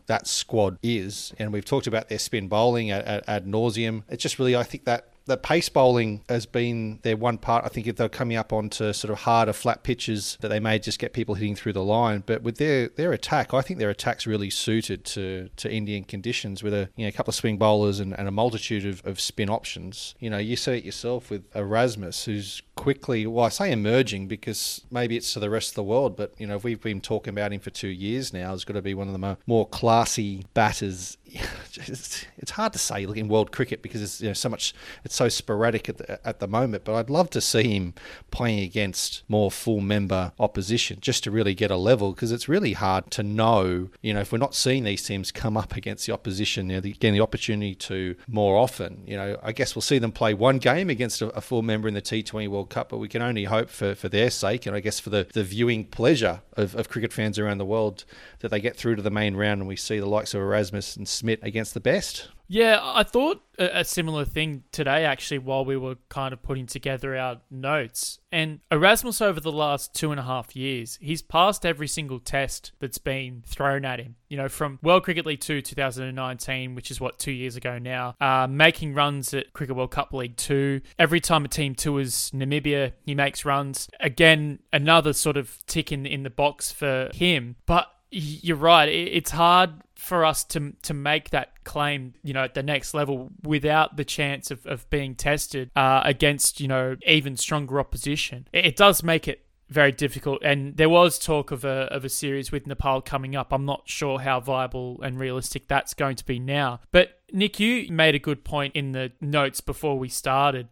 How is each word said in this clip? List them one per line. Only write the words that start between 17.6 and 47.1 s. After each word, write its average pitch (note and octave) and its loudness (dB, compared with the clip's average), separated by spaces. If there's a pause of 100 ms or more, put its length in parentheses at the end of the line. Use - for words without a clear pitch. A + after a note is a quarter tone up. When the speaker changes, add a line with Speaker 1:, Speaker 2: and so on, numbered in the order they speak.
Speaker 1:
and, G2 -6
and G2 -4
a F#2+ -4
multitude G#2+ -2
of, F#2+ -8
of G2 -6
spin G#2 -4
options. - -8
You A2+ -6
know, G#2 -2
you A2+ -2
see B2 -2
it G#2 -8
yourself A#2+ -6
with G2+ -8 (100)
Erasmus, G#2+ -2
who's G2+ -6 (120)
quickly, A#2+ 0
well, A#2 2
I A2 4
say G3+ 0
emerging G#2+ 2
because - -6
maybe A#2+ -2
it's - -4
to A#2 -6
the G#2 -2
rest A2 -2
of - -10
the G#2 -4
world, A2+ 2
but, G#2 -8
you G#2+ -10
know, G#2 -4
if G2+ -6
we've A#2+ -4
been G2+ -4
talking G#2+ -4
about G#2 -2
him G2 -6
for - -12
two - -8
years G#2 -6
now, F#2 -6
he's F2+ -8
gotta G2+ -6
be G2 -4
one G2 -6
of G2 -6
the F#2 -6
mo-, G2 -4
more A2+ 2
classy A2 0
batters. G2+ 0
<laughs> - -20 (540)
It's, - -10 (120)
it's - -12
hard G#3+ -2
to - -6
say, G2+ -2
look, G#2 -4
in G#2+ -4
world G#2+ 4
cricket - -4
because G#2+ -8
it's, - -8
you A2 -4
know, G2+ -2
so - -2
much, - -4 (320)
it's - -8
so A#2+ 4
sporadic A2 0
at - -6
the, - -10
at A2+ -8
the G2+ -6
moment, A2+ 0
but A2 -2
I'd A#2 0
love E3 2
to D3 -2
see A2 4
him F2+ -2 (380)
playing A2+ 0
against F#2+ -4
more G#2+ 4
full G#2+ 0
member G2 0
opposition G#2 0
just - -2
to G#2 -6
really G2+ 2
get G2+ 0
a F#2 0
level, G2+ 4
'cause A2+ -4
it's A#2+ -4
really C#3+ 2
hard F#2+ 0
to G#2+ -4
know, G2+ 2 (100)
you G#2+ -2
know, G#2 0
if G2 -4
we're A2+ 2
not C#3 -2
seeing C3 2
these G2+ -2
teams G2 -6
come A2 -2
up G#2+ -4
against G2+ -8
the A2 -2
opposition, G2+ -4
you F#2 -2
know, F#2+ -4
the, G2 -6
getting A2 4